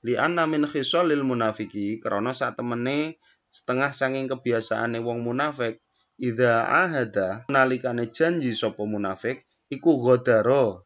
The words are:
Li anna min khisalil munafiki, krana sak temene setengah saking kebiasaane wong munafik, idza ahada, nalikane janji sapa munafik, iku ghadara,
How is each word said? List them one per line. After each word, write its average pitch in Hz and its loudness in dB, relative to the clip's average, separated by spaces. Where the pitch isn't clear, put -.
Li 117 -2
anna 160 0
min 151 0
khisalil 147 0
munafiki, 110 -2
krana 110 -2
sak 123 -4
temene 127 -4
setengah 135 -2
saking 131 -2
kebiasaane 117 -2
wong 120 -4
munafik, 120 -4
idza 117 2
ahada, 117 0
nalikane 127 2
janji 160 0
sapa 107 -4
munafik, 104 -6
iku 143 2
ghadara, 120 4